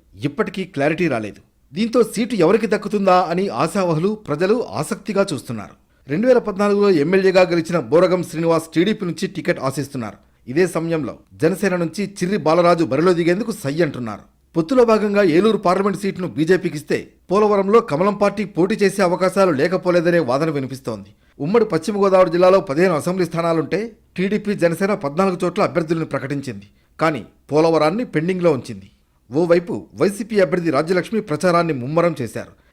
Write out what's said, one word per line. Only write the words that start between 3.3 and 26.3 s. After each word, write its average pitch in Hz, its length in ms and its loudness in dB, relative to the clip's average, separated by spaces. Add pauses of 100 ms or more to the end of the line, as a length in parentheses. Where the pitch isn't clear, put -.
అని 180 180 0
ఆశావహులు, 165 600 0 (160)
ప్రజలు 185 300 0 (160)
ఆసక్తిగా 196 600 -2
చూస్తున్నారు. 113 440 -10 (320)
రెండు 196 200 0
వేల 240 100 6
పద్నాలుగులో 202 520 0
ఎమ్మెల్యేగా 185 520 4
గెలిచిన 170 360 0
బోరగం 165 440 2
శ్రీనివాస్ 160 520 -2
టీడీపీ 196 320 0
నుంచి 175 220 -6
టికెట్ 165 400 -4
ఆశిస్తున్నారు. 127 500 -8 (300)
ఇదే 160 180 2
సమయంలో 160 500 -4 (180)
జనసేన 180 420 0
నుంచి 170 280 -4
చిర్రి 190 320 -4
బాలరాజు 170 480 2
బరిలో 147 280 2
దిగేందుకు 180 400 0
సై 139 300 -6
అంటున్నారు. 123 440 -6 (280)
పొత్తులో 240 300 2
భాగంగా 208 380 2
ఏలూరు 196 360 4
పార్లమెంట్ 190 400 0
సీటును 185 300 -6
బీజేపీకి 160 480 0
ఇస్తే 151 200 -4 (340)
పోలవరంలో 208 500 4
కమలం 202 340 0
పార్టీ 202 300 0
పోటీ 185 300 0
చేసే 190 280 0
అవకాశాలు 180 480 2
లేకపోలేదనే 175 680 2
వాదన 143 320 0
వినిపిస్తోంది. 127 600 -8 (300)
ఉమ్మడి 208 240 2
పశ్చిమ 202 380 -2
గోదావరి 185 280 4
జిల్లాలో 180 300 4
పదిహేను 175 340 0
అసెంబ్లీ 175 320 -2
స్థానాలుంటే 165 540 -2 (360)
టీడీపీ, 202 380 -2
జనసేన 170 400 0
పద్నాలుగు 180 500 -2
చోట్ల 180 180 -2
అభ్యర్థులను 160 420 -2
ప్రకటించింది. 135 640 -8 (320)